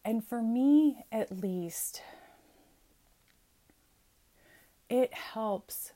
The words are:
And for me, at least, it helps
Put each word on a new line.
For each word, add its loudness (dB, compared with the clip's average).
And -4
for -6
me, 4
at -4
least, -6
it 0
helps -8